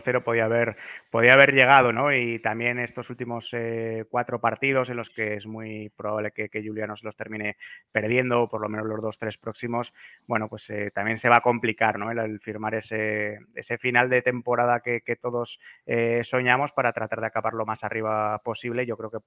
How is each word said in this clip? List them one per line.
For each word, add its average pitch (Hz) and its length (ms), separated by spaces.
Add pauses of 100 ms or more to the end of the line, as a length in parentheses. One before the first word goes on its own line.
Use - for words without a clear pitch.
cero 123 180
podía 117 220
haber, 117 320 (340)
podía 117 220
haber 139 200
llegado, 131 380
¿no? 135 240
Y 120 240
también 117 400
estos 120 300
últimos, 120 420
eh, 113 580
cuatro 120 300
partidos 127 500
en 123 60
los 117 140
que 107 240
es 104 120
muy 110 440
probable 107 420
que, 107 160
que 110 140
Giuliano 107 340
se - 80
los 107 140
termine 107 400 (340)
perdiendo, 120 520
o 113 40
por 107 140
lo 107 80
menos 110 180
los 110 140
dos, 110 160
tres 107 200
próximos, 120 560 (320)
bueno, 110 220
pues, - 220
eh, 104 260
también 107 240
se - 80
va 120 120
a - 20
complicar, 110 580
¿no? 104 100
El, 117 100
el 107 200
firmar 107 340
ese, 107 680 (160)
ese - 220
final 123 320
de 127 120
temporada 120 580
que, 120 220
que 120 160
todos, 120 420 (260)
eh, 117 380
soñamos 127 480
para 120 220
tratar 113 260
de 110 80
acabar 113 260
lo 113 120
más 110 180
arriba 110 560
posible. 120 460
Yo 117 100
creo 110 160
que 113 160